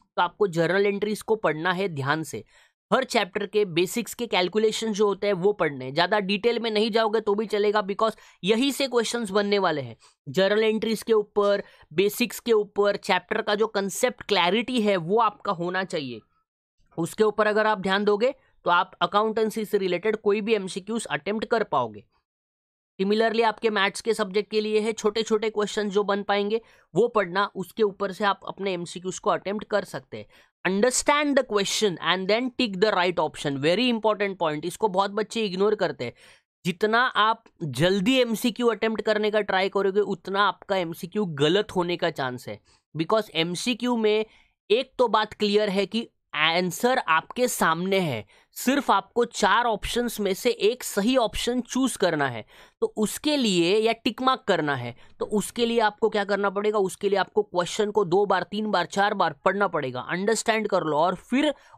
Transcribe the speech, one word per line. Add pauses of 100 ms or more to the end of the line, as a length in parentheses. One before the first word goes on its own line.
(160)
तो
आपको
जर्नल
एंट्रीज
को
पढ़ना
है
ध्यान
से। (500)
हर
चैप्टर
के
बेसिक्स
के
कैलकुलेशन
जो
होते
हैं
वो
पढ़ने
हैं।
ज़्यादा
डिटेल
में
नहीं
जाओगे
तो
भी
चलेगा,
because (260)
यही
से
क्वेश्चंस
बनने
वाले
हैं। (320)
जर्नल
एंट्रीज
के
ऊपर, (300)
बेसिक्स
के
ऊपर,
चैप्टर
का
जो
कॉन्सेप्ट
क्लैरिटी
है
वो
आपका
होना
चाहिए। (800)
उसके
ऊपर
अगर
आप
ध्यान
दोगे (300)
तो
आप (100)
अकाउंटेंसी
से
रिलेटेड
कोई
भी
एमसीक्यूज़
अटेम्प्ट
कर
पाओगे। (920)
Similarly,
आपके
मैथ्स
के
सब्जेक्ट
के
लिए
है,
छोटे-छोटे
क्वेश्चन
जो
बन
पाएंगे (340)
वो
पढ़ना,
उसके
ऊपर
से
आप
अपने
एमसीक्यूज़
को
अटेम्प्ट
कर
सकते
हैं। (400)
Understand
the
question
and
then (120)
tick
the
right
option,
very
important
point,
इसको
बहुत
बच्चे
इग्नोर
करते
हैं। (520)
जितना
आप (200)
जल्दी
एमसीक्यू
अटेम्प्ट
करने
का
ट्राई
करोगे,
उतना
आपका
एमसीक्यू
गलत
होने
का
चांस
है, (360)
because
एमसीक्यू
में (460)
एक
तो
बात
क्लियर
है
कि (260)
आंसर
आपके
सामने
है, (320)
सिर्फ
आपको
चार
ऑप्शंस
में
से
एक
सही
ऑप्शन
चूज
करना
है, (360)
तो
उसके
लिए,
या
टिक
मार्क
करना
है, (240)
तो
उसके
लिए
आपको
क्या
करना
पड़ेगा?
उसके
लिए
आपको
क्वेश्चन
को
दो
बार,
तीन
बार,
चार
बार (120)
पढ़ना
पड़ेगा,
अंडरस्टैंड
कर
लो
और
फिर (240)